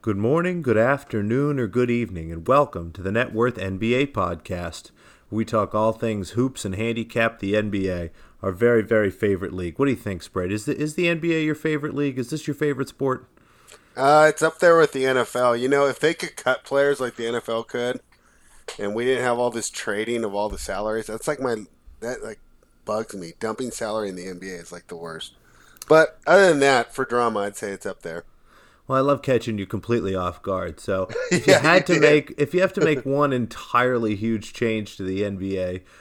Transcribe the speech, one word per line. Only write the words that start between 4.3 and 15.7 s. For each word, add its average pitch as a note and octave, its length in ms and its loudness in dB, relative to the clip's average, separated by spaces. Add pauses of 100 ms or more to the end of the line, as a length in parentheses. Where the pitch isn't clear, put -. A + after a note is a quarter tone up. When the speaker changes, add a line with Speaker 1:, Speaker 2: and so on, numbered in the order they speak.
Speaker 1:
We A2 140 -2
talk G#2+ 320 -2
all A2 160 2
things G#2+ 380 -4
hoops C3 340 -2
and F#2+ 100 -4
handicap A2+ 640 -2
the G2+ 180 -2
N G#2+ 140 0
B F#2+ 180 -2
A, F2 220 -6 (320)
our G2 80 -2
very, A2+ 320 4
very G#2 300 2
favorite G2 400 -2
league. F2+ 260 -8
What C#3 60 2
do C#3 80 2
you A2+ 40 0
think, F#2+ 280 -8
Spread? F#2 260 -4
Is G#2 140 -4
the, D3 120 -4
is D3+ 200 -6
the F3 100 0
N E3+ 140 0
B E3 160 0
A D#3 80 -2
your D#3 100 0
favorite D3+ 400 -4
league? C#3 240 -2
Is A#2+ 120 -6
this D#3 180 -6
your C#3+ 80 -4
favorite C#3 320 -2
sport? C3 400 -4 (680)
Speaker 2:
Uh, D3 320 6
it's D3+ 140 0
up D#3+ 160 0
there E3+ 180 8
with D#3 140 6
the C3 160 0
N C3 100 4
F B2 200 0
L. B2 200 4
You B2 120 0
know, C#3+ 180 4